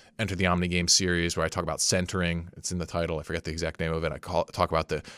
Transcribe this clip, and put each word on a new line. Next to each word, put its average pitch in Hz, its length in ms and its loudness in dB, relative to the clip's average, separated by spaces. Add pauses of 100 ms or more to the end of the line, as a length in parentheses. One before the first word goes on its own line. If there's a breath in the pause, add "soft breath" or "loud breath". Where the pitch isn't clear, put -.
(180 loud breath)
Enter 98 180 -2
the 90 120 2
Omni 90 200 2
Game 87 200 2
series 85 500 4
where 80 80 2
I 80 40 2
talk 90 140 -2
about 80 160 -4
centering, 87 800 0
it's - 140 -8
in 90 80 -4
the 82 80 -4
title, 85 320 -2
I 73 40 -8
forget 82 200 -4
the 82 80 -6
exact 80 280 -4
name 82 140 0
of 80 100 -2
it, 78 80 0
I 67 60 -6
call, 85 280 -2
talk - 260 0
about 80 180 2
the, 76 140 -2 (140 loud breath)